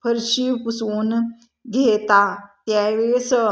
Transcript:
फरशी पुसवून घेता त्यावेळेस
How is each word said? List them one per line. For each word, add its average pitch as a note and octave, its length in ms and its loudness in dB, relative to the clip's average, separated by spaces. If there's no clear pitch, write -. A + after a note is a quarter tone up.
फरशी B3 500 -2
पुसवून A3+ 600 -4
घेता G#3+ 720 2
त्यावेळेस A3 640 0